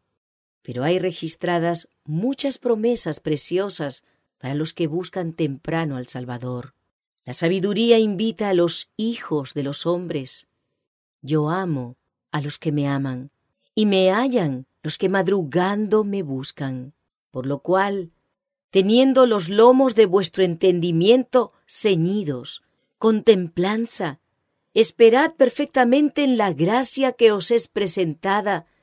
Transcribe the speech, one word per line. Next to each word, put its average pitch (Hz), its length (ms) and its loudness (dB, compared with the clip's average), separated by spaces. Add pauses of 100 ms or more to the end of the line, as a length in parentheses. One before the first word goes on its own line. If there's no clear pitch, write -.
(640)
Pero 123 220 -8
hay 180 140 0
registradas 170 920 -4 (160)
muchas 247 540 -4
promesas 226 640 -2
preciosas 156 840 -6 (340)
para 131 160 -8
los 156 180 -4
que 170 140 -4
buscan 170 460 -6
temprano 151 640 -4
al 127 100 -8
Salvador. 123 680 -10 (500)
La 127 100 -10
sabiduría 196 640 2
invita 214 500 -2
a 196 60 0
los 170 420 0
hijos 208 580 -6
de 147 80 -6
los 143 240 -6
hombres: 165 600 -6 (720)
Yo 151 300 -2
amo 151 460 -4 (360)
a 151 80 -4
los 147 180 -8
que 160 140 -4
me 143 160 0
aman, 139 420 -6 (440)
y 214 120 2
me 190 240 4
hallan 196 560 0 (160)
los 151 160 -6
que 190 100 0
madrugando 190 960 0
me 202 180 -4
buscan. 135 720 -8 (360)
Por 131 160 -8
lo 139 140 -4
cual, 190 520 -2 (580)
teniendo 247 560 4
los 202 220 0
lomos 240 460 6
de 214 120 6
vuestro 185 380 2
entendimiento 180 1080 2 (140)
ceñidos, 170 960 -2 (360)
con 220 240 2
templanza, 185 1000 0 (540)
esperad 233 600 4
perfectamente 269 880 2
en 262 120 2
la 202 160 0
gracia 247 600 0
que 226 200 6
os 196 180 -2
es 233 180 0
presentada 190 1000 -2 (160)